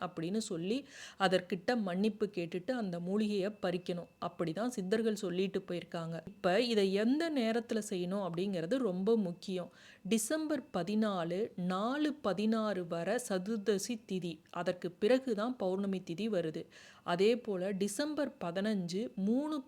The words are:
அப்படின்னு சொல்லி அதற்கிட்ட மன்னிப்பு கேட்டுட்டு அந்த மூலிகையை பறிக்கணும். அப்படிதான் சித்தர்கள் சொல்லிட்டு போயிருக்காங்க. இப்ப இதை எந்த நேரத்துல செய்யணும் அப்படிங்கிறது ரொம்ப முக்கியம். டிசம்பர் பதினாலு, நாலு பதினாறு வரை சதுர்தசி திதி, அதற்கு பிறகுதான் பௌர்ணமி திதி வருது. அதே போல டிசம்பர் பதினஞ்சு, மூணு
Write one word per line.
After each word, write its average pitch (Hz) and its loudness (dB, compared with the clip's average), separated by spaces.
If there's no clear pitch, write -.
அப்படின்னு 175 -2
சொல்லி 208 -2
அதற்கிட்ட 190 2
மன்னிப்பு 202 0
கேட்டுட்டு 175 -4
அந்த 196 -2
மூலிகையை 202 0
பறிக்கணும். 180 -2
அப்படிதான் 175 -2
சித்தர்கள் 220 0
சொல்லிட்டு 190 0
போயிருக்காங்க. 165 -6
இப்ப 196 2
இதை 208 4
எந்த 269 4
நேரத்துல 226 0
செய்யணும் 185 -2
அப்படிங்கிறது 180 0
ரொம்ப 208 2
முக்கியம். 175 -2
டிசம்பர் 294 0
பதினாலு, 190 0
நாலு 220 0
பதினாறு 208 0
வரை 170 -2
சதுர்தசி 202 0
திதி, 175 -4
அதற்கு 175 -2
பிறகுதான் 240 2
பௌர்ணமி 190 0
திதி 190 -2
வருது. 165 -2
அதே 196 4
போல 196 -2
டிசம்பர் 262 -2
பதினஞ்சு, 190 -2
மூணு 262 0